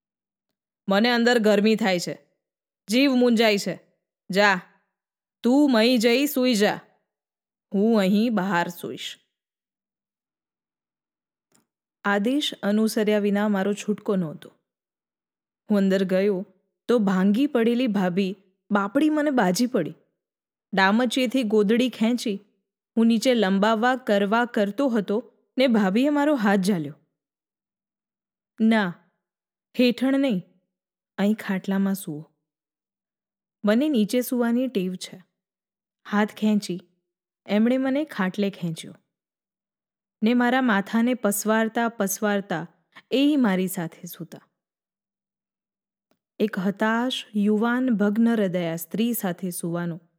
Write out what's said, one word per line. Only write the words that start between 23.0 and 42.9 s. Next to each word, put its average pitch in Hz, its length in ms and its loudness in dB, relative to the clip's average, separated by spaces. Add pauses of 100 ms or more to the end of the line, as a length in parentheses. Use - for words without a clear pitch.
નીચે 233 260 2
લંબાવવા 214 640 2
કરવા 220 500 0
કરતો 226 440 -2
હતો 220 440 -4 (240)
ને 262 100 4
ભાભીએ 220 420 2
મારો 294 260 0
હાથ 208 240 2
ઝાલ્યો. 175 360 -2 (1700)
"ના, 220 320 2 (880)
હેઠળ 247 380 2
નહીં, 254 240 0 (760)
અહીં 202 180 2
ખાટલામાં 196 600 -4
સૂવો." 156 360 -12 (1300)
મને 233 260 2
નીચે 247 320 0
સૂવાની 240 460 -2
ટેવ 185 280 -4
છે. 185 280 -16 (840)
હાથ 208 260 0
ખેંચી 208 460 -2 (640)
એમણે 226 320 2
મને 269 280 -2
ખાટલે 202 440 -2
ખેંચ્યો - 460 -10 (1300)
ને 226 100 2
મારા 247 280 2
માથાને 226 520 0
પસવારતા 220 760 -2
પસવારતા 202 800 -4 (440)